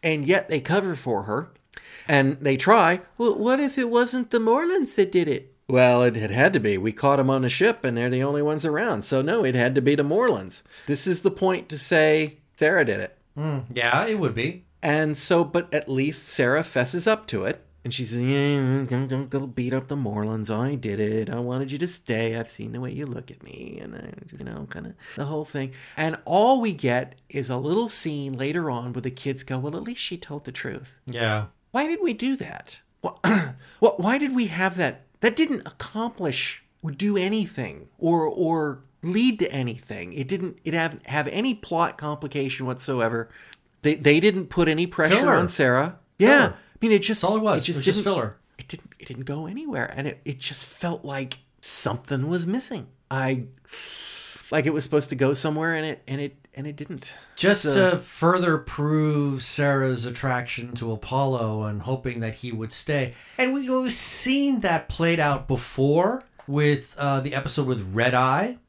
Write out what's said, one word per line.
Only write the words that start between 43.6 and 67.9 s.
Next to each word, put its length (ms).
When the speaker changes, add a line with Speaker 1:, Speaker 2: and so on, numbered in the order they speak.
Speaker 1:
They, 120
they 240
didn't 280
put 200
any 200
pressure 300
Speaker 2:
Filler. 180
Speaker 1:
on 140
Sarah. 500
Speaker 2:
Filler. 140
Speaker 1:
Yeah. 220
I 280
mean, 100
it 80
just, 220
Speaker 2:
That's 100
all 60
it 60
was. 200
Speaker 1:
it 20
just 120
Speaker 2:
It 20
was 60
just 140
Speaker 1:
didn't, 160
Speaker 2:
filler. 220
Speaker 1:
it 80
didn't, 320
it 80
didn't 180
go 220
anywhere. 480
And 120
it, 180
it 140
just 260
felt 380
like 360
something 680
was 180
missing. 400
I, 340
like 140
it 80
was 100
supposed 260
to 60
go 180
somewhere, 400
and 120
it, 220
and 140
it, 140
and 140
it 80
didn't. 360
Speaker 2:
Just 280
Speaker 1:
So 280
Speaker 2:
to 60
further 600
prove 840
Sarah's 640
attraction 720
to 160
Apollo 720
and 180
hoping 380
that 160
he 160
would 200
stay. 420
And 160
we, 160
we've 220
seen 720
that 260
played 320
out 280
before 760
with, 500
uh, 240
the 120
episode 340
with 260